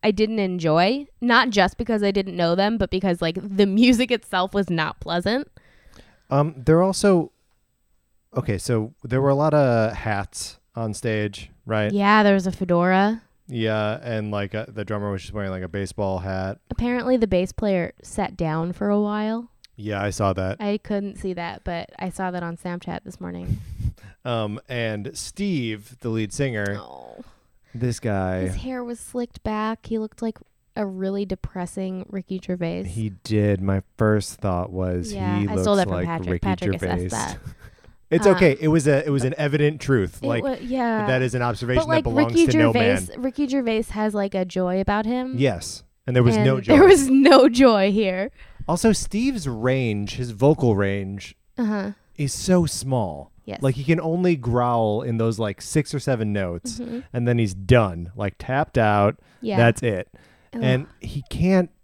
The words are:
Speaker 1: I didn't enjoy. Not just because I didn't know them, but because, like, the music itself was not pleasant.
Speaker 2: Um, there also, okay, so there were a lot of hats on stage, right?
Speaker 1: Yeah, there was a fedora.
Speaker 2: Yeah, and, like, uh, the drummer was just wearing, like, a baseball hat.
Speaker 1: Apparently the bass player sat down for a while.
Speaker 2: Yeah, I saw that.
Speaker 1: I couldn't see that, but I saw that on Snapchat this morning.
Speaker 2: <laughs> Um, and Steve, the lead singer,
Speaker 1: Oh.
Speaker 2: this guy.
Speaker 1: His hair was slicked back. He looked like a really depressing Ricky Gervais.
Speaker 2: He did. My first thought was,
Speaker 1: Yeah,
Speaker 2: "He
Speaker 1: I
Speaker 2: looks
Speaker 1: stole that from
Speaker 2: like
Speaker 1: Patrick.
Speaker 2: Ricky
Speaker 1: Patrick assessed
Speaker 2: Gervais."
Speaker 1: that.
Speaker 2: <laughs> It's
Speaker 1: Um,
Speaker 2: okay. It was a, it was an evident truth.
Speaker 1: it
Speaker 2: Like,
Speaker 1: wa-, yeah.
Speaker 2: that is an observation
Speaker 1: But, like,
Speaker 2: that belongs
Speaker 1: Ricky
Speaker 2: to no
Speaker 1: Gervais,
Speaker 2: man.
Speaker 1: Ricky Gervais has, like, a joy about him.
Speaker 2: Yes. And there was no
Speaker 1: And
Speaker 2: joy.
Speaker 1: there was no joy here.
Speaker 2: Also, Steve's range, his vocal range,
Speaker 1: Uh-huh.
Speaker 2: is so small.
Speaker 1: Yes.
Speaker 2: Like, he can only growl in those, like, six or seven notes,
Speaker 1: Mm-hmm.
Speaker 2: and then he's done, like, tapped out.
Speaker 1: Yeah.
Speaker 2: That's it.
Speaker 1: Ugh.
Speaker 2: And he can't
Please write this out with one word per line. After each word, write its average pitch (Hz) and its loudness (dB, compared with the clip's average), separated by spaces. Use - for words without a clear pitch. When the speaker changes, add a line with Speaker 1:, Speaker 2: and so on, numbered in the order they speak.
Speaker 1:
I 214 4
didn't 214 0
enjoy. 185 2
Not 240 4
just 196 2
because 220 0
I 202 2
didn't 190 -2
know 170 2
them, 208 0
but 196 -2
because, 185 0
like, 165 -2
the 196 2
music 233 4
itself 196 -2
was 196 0
not 160 -2
pleasant. 190 -2
Speaker 2:
Um, 147 2
there 156 4
also, 185 2
okay, 113 -2
so 113 -2
there 127 -2
were 139 4
a 139 4
lot 151 2
of 117 2
hats - -6
on 113 -6
stage, 107 -4
right? 107 0
Speaker 1:
Yeah, 202 4
there 202 6
was 190 0
a 185 -2
fedora. 185 0
Speaker 2:
Yeah, 110 -2
and, 107 -6
like, 101 -4
uh, 110 -6
the 104 -10
drummer 104 -4
was 95 -4
just 95 -14
wearing, 101 -6
like, 92 -8
a 90 -10
baseball 95 -4
hat. 95 -6
Speaker 1:
Apparently 247 -2
the 220 2
bass 185 -2
player 196 -2
sat - -8
down 160 -4
for 208 -6
a 202 0
while. 214 -4
Speaker 2:
Yeah, 104 -6
I 104 -2
saw 98 0
that. 95 -4
Speaker 1:
I 208 -4
couldn't 202 -6
see 185 -6
that, 170 -10
but 170 -8
I 185 -8
saw 185 -6
that 180 -6
on 170 -8
Snapchat 175 -10
this - -16
morning. 175 -6
Speaker 2:
<laughs> - -16
Um, 110 -4
and 113 -6
Steve, 123 -6
the 120 -6
lead 110 -2
singer, 107 -2
Speaker 1:
Oh. 62 -18
Speaker 2:
this 120 -4
guy. 92 -2
Speaker 1:
His 92 -4
hair 254 -8
was 240 -10
slicked - -10
back. 214 -4
He 226 -4
looked 220 -8
like 220 -6
a 208 -2
really 190 -4
depressing 185 -8
Ricky 190 -8
Gervais. 175 -4
Speaker 2:
He 104 -6
did. 104 2
My 95 0
first 107 2
thought 92 -2
was, 90 -4
Speaker 1:
Yeah, 101 -2
Speaker 2:
"He 101 0
Speaker 1:
I - -2
Speaker 2:
looks 92 0
Speaker 1:
stole 101 4
that 98 2
from 90 -2
Speaker 2:
like 90 -2
Speaker 1:
Patrick. 165 -6
Speaker 2:
Ricky 90 -2
Speaker 1:
Patrick 95 0
assessed 90 -4
Speaker 2:
Gervais." 90 -4
Speaker 1:
that. - -6
Speaker 2:
<laughs> - -18
It's 175 4
Speaker 1:
Um, 185 6
Speaker 2:
okay. 151 4
It 160 0
was 151 2
a, 143 4
it 147 -2
was 135 2
an 131 0
evident 147 0
truth. 110 0
Speaker 1:
it - -4
Speaker 2:
Like, 117 -2
Speaker 1:
wa-, 262 -2
yeah. 240 -2
Speaker 2:
that 131 2
is 123 -2
an 123 -2
observation 123 0
Speaker 1:
But, 311 -4
like, 320 2
Speaker 2:
that - -2
belongs 285 2
Speaker 1:
Ricky 339 6
Speaker 2:
to 320 4
no - 6
Speaker 1:
Gervais, 233 2
Speaker 2:
man. - -12
Speaker 1:
Ricky 269 -4
Gervais 233 0
has, 214 -2
like, 196 -2
a 185 0
joy 185 -2
about 208 0
him. 254 -4
Speaker 2:
Yes. 117 -2
And 123 -4
there 127 6
was 120 6
no 208 4
Speaker 1:
And - -6
Speaker 2:
joy. 302 8
Speaker 1:
there 359 10
was 294 8
no 269 8
joy 233 6
here. 196 -2
Speaker 2:
Also, 190 4
Steve's 220 -2
range, 113 -2
his 123 -8
vocal 117 4
range, 98 -2
Speaker 1:
Uh-huh. 208 -2
Speaker 2:
is 143 -4
so 180 2
small. 107 -6
Speaker 1:
Yes. 101 -10
Speaker 2:
Like, 135 2
he 139 -8
can 165 2
only 170 0
growl 120 0
in 117 -4
those, 113 0
like, 104 -4
six - -2
or 143 -4
seven 110 -2
notes, 101 -4
Speaker 1:
Mm-hmm. 240 -10
Speaker 2:
and 120 -2
then 120 2
he's 101 0
done, 92 2
like, 101 -4
tapped 135 -2
out. 104 4
Speaker 1:
Yeah. 214 -4
Speaker 2:
That's 117 4
it. 104 -2
Speaker 1:
Ugh. 233 -8
Speaker 2:
And 131 2
he - -10
can't 180 2